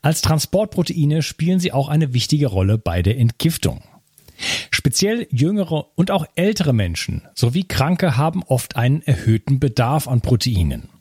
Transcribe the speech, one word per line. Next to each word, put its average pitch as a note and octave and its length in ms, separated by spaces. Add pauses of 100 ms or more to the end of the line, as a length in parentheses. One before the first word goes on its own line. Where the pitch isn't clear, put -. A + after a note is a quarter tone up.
Als D#3+ 180
Transportproteine D#3+ 1000
spielen F3 360
sie F3+ 120
auch C#3 180
eine D3+ 240
wichtige C#3+ 320
Rolle G2 320
bei F2 240
der G#2 160
Entgiftung. A#2+ 640 (880)
Speziell G#3 640
jüngere D#3+ 640
und F#3+ 160
auch F3 240
ältere E3+ 380
Menschen F2 500 (100)
sowie C3+ 300
Kranke D#3+ 520
haben E3 280
oft - 320
einen C3 260
erhöhten A2+ 580
Bedarf C3+ 480
an B2 140
Proteinen. F2 680 (120)